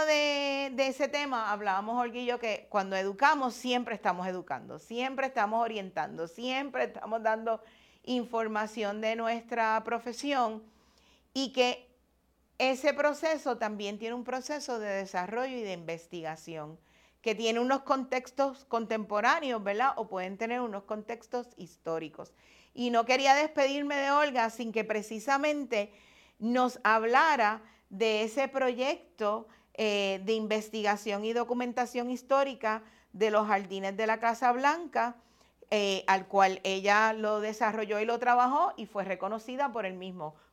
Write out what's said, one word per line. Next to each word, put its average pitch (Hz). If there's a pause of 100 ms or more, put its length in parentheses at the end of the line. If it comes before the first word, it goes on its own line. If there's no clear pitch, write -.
de, 285
de 269
ese 262
tema, 269
hablábamos, 208
Olga 240
y 247
yo, 240
que 226
cuando 190
educamos, 240
siempre 247
estamos 180
educando, 139
siempre 254
estamos 233
orientando, 170
siempre 254
estamos 220
dando 220 (420)
información 220
de 220
nuestra 226
profesión 233 (720)
y 262
que 247 (720)
ese 262
proceso 294
también 208
tiene 226
un 247
proceso 254
de 208
desarrollo 196
y 233
de 196
investigación 165 (460)
que 220
tiene 226
unos 262
contextos 262
contemporáneos, 226
¿verdad? 214
O 214
pueden 185
tener 233
unos 202
contextos 233 (100)
históricos. 160 (420)
Y 247
no 240
quería 269
despedirme 285
de 277
Olga 277
sin 226
que 220
precisamente 226 (460)
nos 247
hablara 226 (280)
de 214
ese 262
proyecto, 254 (280)
eh, 202
de 220
investigación 214
y 220
documentación 240
histórica 240 (300)
de 208
los 214
jardines 196
de 220
la 220
Casa 233
Blanca, 254 (560)
eh, 202
al 190
cual 190
ella 202
lo 214
desarrolló 214
y 220
lo 233
trabajó 247
y 220
fue 196
reconocida 220
por 214
el 185
mismo. 180 (180)